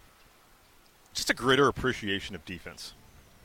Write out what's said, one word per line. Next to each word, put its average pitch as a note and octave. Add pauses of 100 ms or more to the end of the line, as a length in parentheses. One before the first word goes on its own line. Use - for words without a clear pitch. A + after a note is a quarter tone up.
(1120)
Just -
a -
greater C3
appreciation G#2
of E2
defense. E2+ (540)